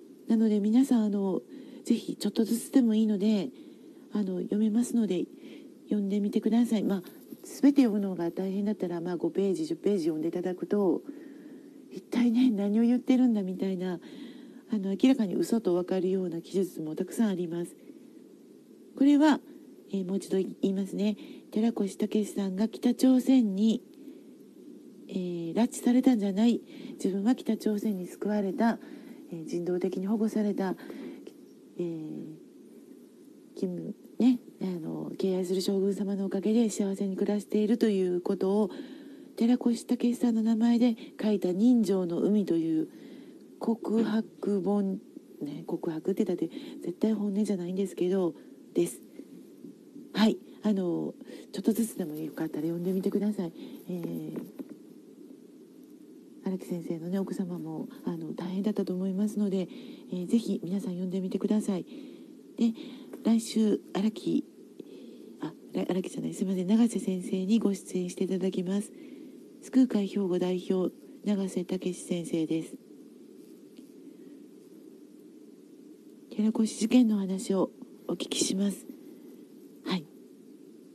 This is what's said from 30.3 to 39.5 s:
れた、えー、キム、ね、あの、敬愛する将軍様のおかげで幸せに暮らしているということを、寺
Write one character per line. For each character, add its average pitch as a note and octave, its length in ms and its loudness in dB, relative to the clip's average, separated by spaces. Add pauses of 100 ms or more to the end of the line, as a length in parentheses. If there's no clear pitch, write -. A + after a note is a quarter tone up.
れ G#3 120 0
た、 F#3 220 -2 (1000)
え F3 60 -2
ー、 D#3 540 -8 (1200)
キ - 100 -4
ム、 E3+ 280 -6 (260)
ね、 A#3+ 180 6 (240)
あ F#3+ 40 -2 (140)
の、 D#3 380 -8
敬 F#3+ 180 2
愛 F#3 80 0
す F3+ 100 0
る F#3+ 60 0
将 G3 200 0
軍 G3 120 2
様 G3 220 -4
の G3 120 -2
お - 20 -2
か G3 120 -4
げ G3 120 0
で A3+ 180 4
幸 G3 240 -2
せ G3 140 -2
に F#3 80 -4
暮 G3 160 0
ら G#3 80 0
し G3 60 -10
て - 120 0
い G#3+ 80 2
る A#3+ 120 4
と A#3 100 4
い G3 180 2
う F3 140 0
こ G3 160 -2
と G3 260 2
を、 G3 80 0 (640)
寺 A#3 180 4